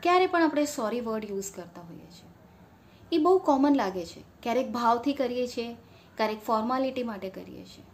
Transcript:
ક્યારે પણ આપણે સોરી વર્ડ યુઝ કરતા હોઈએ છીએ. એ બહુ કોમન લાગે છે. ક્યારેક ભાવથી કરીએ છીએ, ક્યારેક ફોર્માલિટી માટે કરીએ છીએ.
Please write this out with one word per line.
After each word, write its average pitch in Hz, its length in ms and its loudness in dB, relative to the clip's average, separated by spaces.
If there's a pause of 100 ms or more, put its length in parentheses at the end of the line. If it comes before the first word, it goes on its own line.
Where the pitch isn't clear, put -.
ક્યારે 359 240 4
પણ 349 160 2
આપણે 294 220 2
સોરી 240 360 -4
વર્ડ 220 280 -4
યુઝ 196 220 -6
કરતા 175 300 -16
હોઈએ 170 180 -16
છીએ. - 300 -20 (840)
એ 339 60 2
બહુ 349 200 6
કોમન 294 380 4
લાગે 185 300 -2
છે. - 180 -16 (200)
ક્યારેક 240 280 0
ભાવથી 240 420 2
કરીએ 247 340 -2
છીએ, 233 260 -8 (440)
ક્યારેક 214 240 -2
ફોર્માલિટી 254 640 0
માટે 202 260 -8
કરીએ 185 360 -16
છીએ. - 180 -20 (100)